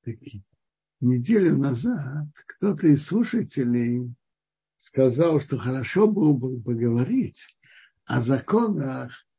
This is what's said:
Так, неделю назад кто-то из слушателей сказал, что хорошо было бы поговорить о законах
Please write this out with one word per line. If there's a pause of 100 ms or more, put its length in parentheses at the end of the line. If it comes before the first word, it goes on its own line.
Так, (840)
неделю
назад (180)
кто-то
из
слушателей (640)
сказал,
что
хорошо
было
бы
поговорить (480)
о
законах (120)